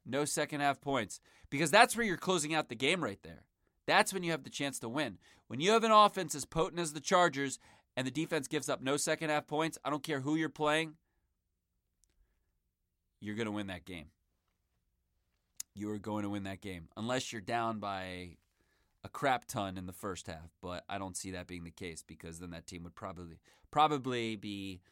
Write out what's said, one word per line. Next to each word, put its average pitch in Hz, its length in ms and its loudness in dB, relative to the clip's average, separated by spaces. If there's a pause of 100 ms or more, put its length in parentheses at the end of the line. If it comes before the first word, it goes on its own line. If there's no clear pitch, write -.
No 135 180 0
second 147 380 -2
half 143 180 2
points, 127 400 -2 (300)
because 151 200 2
that's 226 280 8
where 233 80 2
you're 185 100 2
closing 160 380 0
out 151 160 2
the 123 60 -6
game 151 280 2
right 101 180 -4
there. 80 220 -16 (420)
That's 185 280 4
when 190 100 -2
you 170 80 0
have 139 140 -4
the 135 40 -16
chance 139 300 -4
to 120 80 -6
win. 117 300 -2 (300)
When 120 120 -6
you 175 120 4
have 226 120 8
an 226 80 6
offense 202 420 6
as 143 120 -6
potent 165 340 0
as 156 140 -4
the 151 80 -8
Chargers 139 580 4 (380)
and 127 100 0
the 131 40 -4
defense 147 360 -2
gives 151 220 -2
up 135 120 0
no 131 140 2
second 156 340 0
half 151 160 0
points, 160 380 -2
I 131 60 -2
don't 147 140 -2
care 143 180 -2
who 151 160 2
you're 160 100 2
playing, 151 460 0 (2250)
you're 104 160 -8
gonna 110 160 -2
win 104 160 -4
that 90 160 -8
game. 82 240 -12 (1700)
You 104 160 -6
are 107 60 -4
going 104 260 -4
to 101 60 -4
win 101 140 -4
that 98 180 -8
game, 90 340 -10
unless 123 380 -4
you're 113 80 -8
down 117 380 -2
by 92 580 -6 (680)
a 98 60 -10
crap 131 380 -2
ton 98 300 -4
in 92 80 -8
the 92 60 -10
first 92 360 -8
half. 82 240 -10 (100)
But 90 260 -8
I 101 100 -6
don't 95 200 -6
see 95 140 -8
that 90 160 -8
being 87 180 -10
the 85 60 -12
case, 82 360 -12
because 82 320 -14
then 87 120 -10
that 82 160 -12
team 85 160 -12
would 85 120 -16
probably, 87 440 -12 (300)
probably 127 680 2
be 98 420 -8 (120)